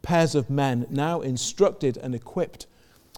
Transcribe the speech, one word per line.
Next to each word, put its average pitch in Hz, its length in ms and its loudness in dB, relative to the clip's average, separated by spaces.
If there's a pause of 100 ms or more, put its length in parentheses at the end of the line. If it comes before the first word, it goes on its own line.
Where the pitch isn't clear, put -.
pairs 165 340 2
of 139 140 2
men 127 400 0
now 151 320 -2
instructed 135 760 0
and 127 160 -6
equipped - 540 -6 (500)